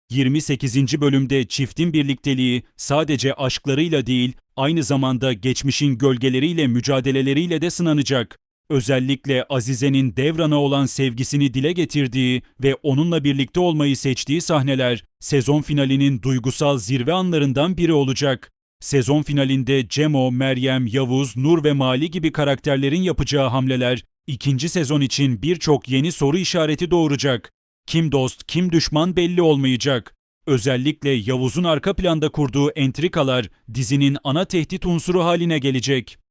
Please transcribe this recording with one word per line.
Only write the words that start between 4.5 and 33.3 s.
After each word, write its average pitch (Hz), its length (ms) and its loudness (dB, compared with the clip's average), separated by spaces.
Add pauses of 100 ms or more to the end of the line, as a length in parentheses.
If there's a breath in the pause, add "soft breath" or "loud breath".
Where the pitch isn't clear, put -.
aynı 151 280 0
zamanda 131 500 0
geçmişin 131 640 -2
gölgeleriyle 135 680 2
mücadeleleriyle 135 920 0
de 170 80 -2
sınanacak. 147 680 -2 (300)
Özellikle 131 800 0
Azize'nin 131 680 0
Devran'a 151 400 0
olan 139 300 2
sevgisini 135 680 0
dile 135 180 0
getirdiği 131 680 0 (220 soft breath)
ve 135 120 4
onunla 151 480 0
birlikte 139 360 0
olmayı 151 380 2
seçtiği 139 440 -2
sahneler, 131 600 0 (160)
sezon 143 420 0
finalinin 139 600 0
duygusal 131 560 0
zirve 123 360 -2
anlarından 160 640 0
biri 165 160 2
olacak. 139 580 0 (280)
Sezon 139 420 2
finalinde 135 680 0
Cemo, 139 440 0
Meryem, 131 560 0
Yavuz, 127 500 0
Nur 151 260 2
ve 147 100 4
Mali 135 380 0
gibi 160 200 -2
karakterlerin 143 680 0
yapacağı 147 460 0
hamleler, 127 560 0 (240)
ikinci 135 420 -2
sezon 151 320 0
için 131 400 0
birçok 151 480 0
yeni 135 220 0
soru 143 260 0
işareti 160 540 -2
doğuracak. 143 600 0 (360)
Kim 160 240 0
dost, 131 360 0
kim 175 240 -2
düşman 160 440 0
belli 175 260 0
olmayacak. 135 720 2 (320)
Özellikle 135 640 0
Yavuz'un 127 540 0
arka 170 320 0
planda 160 340 0
kurduğu 143 400 0
entrikalar 135 800 -2 (240)